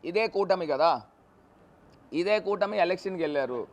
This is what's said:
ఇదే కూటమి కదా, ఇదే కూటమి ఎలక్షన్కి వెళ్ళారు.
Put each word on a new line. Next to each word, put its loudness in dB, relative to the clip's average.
ఇదే 0
కూటమి -2
కదా, 4
ఇదే 2
కూటమి -2
ఎలక్షన్కి -2
వెళ్ళారు. -2